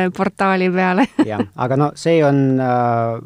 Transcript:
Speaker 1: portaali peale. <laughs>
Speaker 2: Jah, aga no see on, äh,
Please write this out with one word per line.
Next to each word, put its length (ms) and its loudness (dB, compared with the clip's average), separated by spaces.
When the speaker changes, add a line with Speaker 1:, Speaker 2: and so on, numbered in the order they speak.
Speaker 1:
portaali 540 0
peale. 360 0
<laughs> 100 0
Speaker 2:
Jah, 140 -6
aga 200 -2
no 180 2
see 300 2
on, 360 2
äh, 640 0